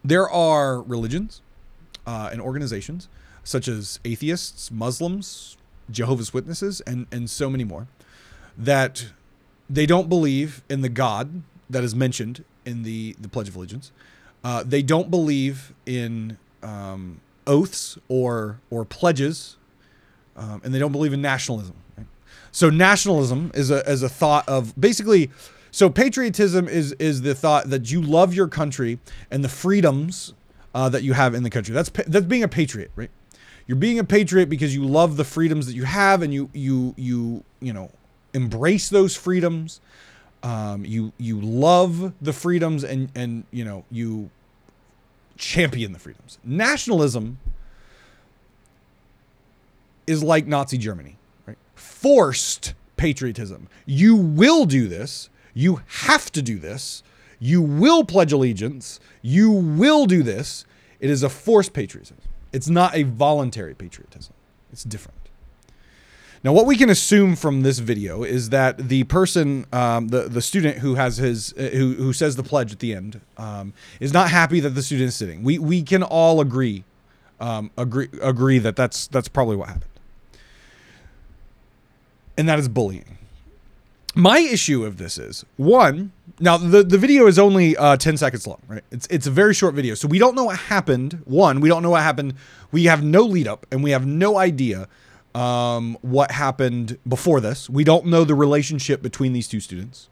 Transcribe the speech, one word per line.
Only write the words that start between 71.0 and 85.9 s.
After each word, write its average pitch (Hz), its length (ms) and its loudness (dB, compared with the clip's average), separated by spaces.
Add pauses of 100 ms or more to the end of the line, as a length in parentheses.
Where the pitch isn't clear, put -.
his, 120 380 -4
uh, 131 180 -8
who, 127 220 0
who 131 180 -2
says 143 240 -2
the 127 80 -8
pledge 123 280 -2
at 101 60 -18
the 113 160 -6
end, 101 260 -14 (160)
um, 101 360 -12 (260)
is 139 140 -4
not 175 180 4
happy 165 300 4
that 143 100 -2
the 135 120 -4
student 131 260 -2
is 120 80 -6
sitting. 90 260 -10
We, 143 160 0
we 165 240 0
can 185 200 0
all 165 380 4
agree, 120 440 -2 (560)
um, 110 360 -8
agree, 123 320 -4 (140)
agree 131 380 2
that 107 160 -2
that's, - 320 -2
that's 127 200 -2
probably 117 280 0
what 90 120 -8
happened. - 160 -8 (2500)
And 156 120 2
that 151 120 2
is 135 80 0
bullying. 104 500 -4 (960)
My 190 240 6
issue 190 460 0
of 104 120 -10
this 92 220 -12
is, 57 260 -14 (120)
one, 185 560 4 (260)